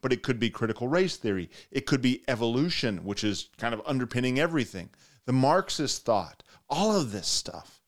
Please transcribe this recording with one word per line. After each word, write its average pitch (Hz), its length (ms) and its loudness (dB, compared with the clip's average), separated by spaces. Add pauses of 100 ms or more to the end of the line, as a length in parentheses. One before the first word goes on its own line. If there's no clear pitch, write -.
but 127 100 2
it 123 120 -2
could 123 160 0
be 113 100 2
critical 113 380 -2
race 175 280 2
theory. 95 320 -2 (220)
It 135 160 -4
could 135 160 2
be 127 240 2
evolution, 117 760 0
which 98 200 -4
is 101 320 -2
kind 117 160 -2
of 110 140 -6
underpinning 127 540 0
everything. 143 500 -2 (340)
The 127 80 -2
Marxist 143 720 2
thought, 95 380 0 (260)
all 202 260 2
of 143 180 2
this 98 160 -4
stuff. - 600 -6